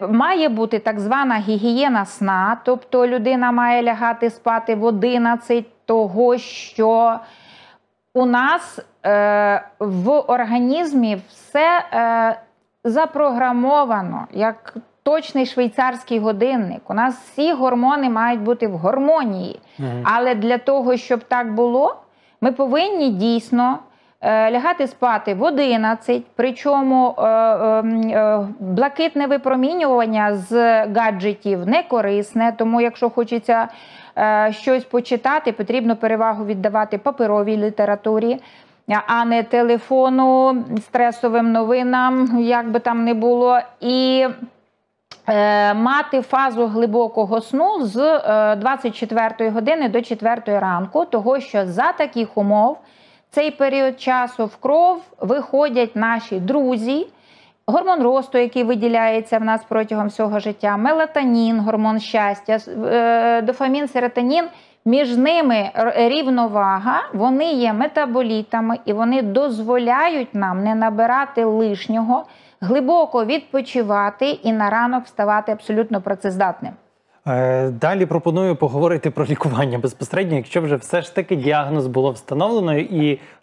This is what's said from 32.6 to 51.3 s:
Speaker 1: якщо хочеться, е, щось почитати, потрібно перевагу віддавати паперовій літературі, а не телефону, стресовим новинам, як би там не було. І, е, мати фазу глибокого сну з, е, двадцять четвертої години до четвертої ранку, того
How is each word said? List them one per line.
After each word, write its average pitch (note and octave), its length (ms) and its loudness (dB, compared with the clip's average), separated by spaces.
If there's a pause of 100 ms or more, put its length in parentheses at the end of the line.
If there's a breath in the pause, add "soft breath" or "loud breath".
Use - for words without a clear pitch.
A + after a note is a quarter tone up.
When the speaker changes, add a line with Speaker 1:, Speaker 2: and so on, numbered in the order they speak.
Speaker 1:
якщо A#3+ 300 0
хочеться, A#3 580 -2 (500 loud breath)
е, G#3+ 340 2
щось B3+ 320 -2
почитати, B3 680 -2
потрібно A3+ 440 -2
перевагу A3 480 0
віддавати G#3 540 -2
паперовій G#3+ 580 0
літературі, G#3+ 840 -2 (680 loud breath)
а A#3 180 0
не A#3 180 2
телефону, C4 1120 2 (240)
стресовим A#3 720 0
новинам, B3 880 2
як A#3 300 0
би A3+ 100 0
там A#3 240 -2
не A#3 100 0
було. A#3+ 440 2 (220)
І, C4 460 2 (1040)
е, G#3 460 4
мати C4 480 0
фазу B3+ 440 0
глибокого A3+ 720 0
сну D#4 460 0
з, G3 120 -6
е, G#3+ 580 2
двадцять B3 380 -4
четвертої A3+ 560 -2
години B3 380 0
до A#3+ 140 0
четвертої A3 560 -2
ранку, F#3+ 460 -2
того B3 360 0